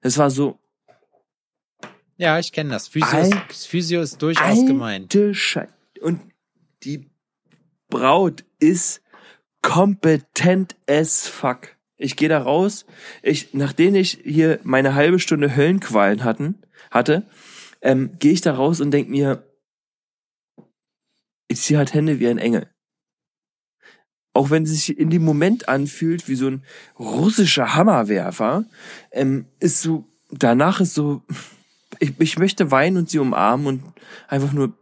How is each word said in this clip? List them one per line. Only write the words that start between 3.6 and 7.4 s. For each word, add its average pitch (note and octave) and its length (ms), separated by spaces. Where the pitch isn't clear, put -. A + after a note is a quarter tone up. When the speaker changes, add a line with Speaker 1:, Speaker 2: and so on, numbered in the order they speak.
Speaker 2:
ist - 200
durchaus D#3 220
Speaker 1:
alte A3 220
Speaker 2:
gemein. F#3 420
Speaker 1:
Schei-, - 360
und E3 200
die C#3 260